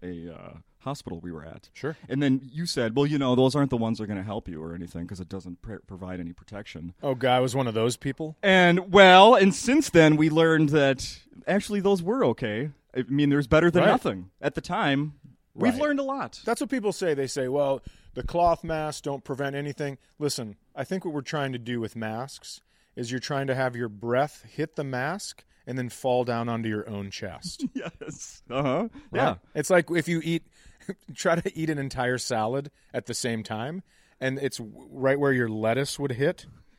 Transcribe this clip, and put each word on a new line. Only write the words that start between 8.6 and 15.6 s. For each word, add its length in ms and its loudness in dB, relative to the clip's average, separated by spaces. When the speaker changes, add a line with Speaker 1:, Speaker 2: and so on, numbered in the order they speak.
Speaker 1:
well, 440 12
and 200 6
since 340 2
then, 280 8
we 120 4
learned 400 4
that 500 0
actually 320 -2
those 240 2
were 220 -2
okay. 460 -2
I 120 -2
mean, 220 2
there's 180 2
better 240 4
than 120 4
Speaker 2:
Right. 80 6
Speaker 1:
nothing. 400 -2
At 140 -2
the 60 -8
time, 520 -2
we've 200 0